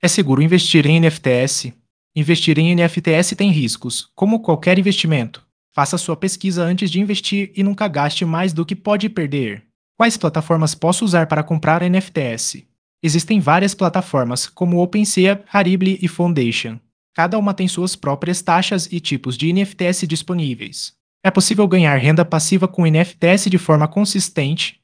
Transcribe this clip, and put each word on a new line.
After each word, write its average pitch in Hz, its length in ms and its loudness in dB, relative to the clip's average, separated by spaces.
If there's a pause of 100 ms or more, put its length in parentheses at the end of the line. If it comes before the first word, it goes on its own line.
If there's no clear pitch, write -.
É 180 40 2
seguro 143 360 2
investir 165 440 4
em 156 100 4
N 165 100 4
F 156 140 0
Ts? 127 520 -2 (420)
Investir 156 440 2
em 165 140 2
N 170 100 2
F 170 180 0
Ts 165 300 0
tem 202 200 0
riscos, 127 640 -4
como 220 260 0
qualquer 180 380 2
investimento. 160 640 -2 (300)
Faça 143 240 0
sua 170 200 -4
pesquisa 185 480 -2
antes 180 260 0
de 175 100 -2
investir 202 560 -2
e 196 60 0
nunca 202 240 0
gaste 147 380 -2
mais 170 280 0
do 160 140 -2
que 196 80 -4
pode 208 340 -2
perder. 139 540 -4 (340)
Quais 226 200 2
plataformas 160 580 0
posso 175 300 0
usar 175 220 2
para 151 180 0
comprar 160 380 0
N 180 140 2
F 190 140 -2
Ts? 127 540 -6 (380)
Existem 165 360 0
várias 180 340 2
plataformas, 156 760 -2
como 175 360 0
OpenSea, 196 640 2
Rarible 190 560 0
e 180 60 0
Foundation. 123 680 -2 (340)
Cada 175 260 0
uma 202 140 0
tem 190 140 -2
suas 180 300 -4
próprias 147 440 -4
taxas 180 500 0
e 170 100 -6
tipos 131 360 -6
de 151 120 -2
N 185 140 2
F 196 120 -4
Ts 180 320 -2
disponíveis. 156 840 -6 (320)
É 190 60 4
possível 202 360 2
ganhar 165 300 2
renda 156 280 4
passiva 165 440 0
com 180 180 0
N 156 120 4
F 170 180 -2
Ts 185 300 2
de 185 120 2
forma 156 300 2
consistente? 170 960 -2